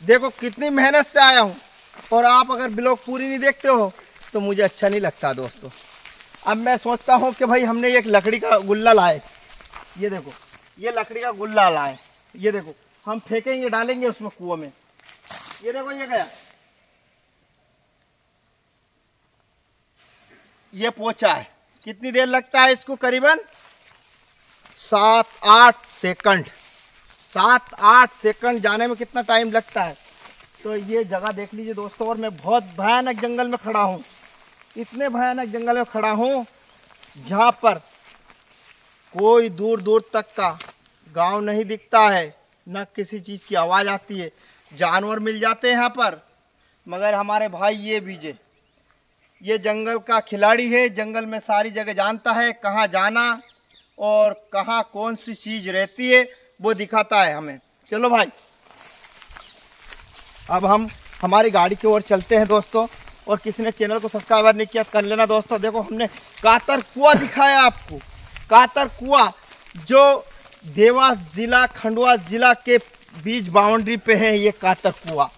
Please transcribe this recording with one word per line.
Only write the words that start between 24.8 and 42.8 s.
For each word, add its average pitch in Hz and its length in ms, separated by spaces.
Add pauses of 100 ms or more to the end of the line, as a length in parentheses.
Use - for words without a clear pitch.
सात 220 460 (180)
आठ 226 480
सेकंड, 190 540 (840)
सात 220 420
आठ 240 400
सेकंड 233 480
जाने 214 240
में 240 100
कितना 240 280
टाइम 226 280
लगता 220 300
है। 160 140 (680)
तो 214 120
ये 214 280
जगह 190 280
देख 202 220
लीजिए 220 200
दोस्तों, 208 340
और 226 80
मैं 220 200
बहुत 196 280 (140)
भयानक 233 420
जंगल 240 280
में 240 100
खड़ा 214 220
हूँ, 190 220 (760)
इतने 233 320
भयानक 247 420
जंगल 233 260
में 240 100
खड़ा 220 260
हूँ 247 320 (720)
जहाँ 196 380
पर 202 240 (1400)
कोई 226 360
दूर 208 320
दूर 214 300
तक 214 180
का 185 200 (640)
गांव 175 280
नहीं 208 240
दिखता 220 420
है, 170 260 (320)
ना 196 200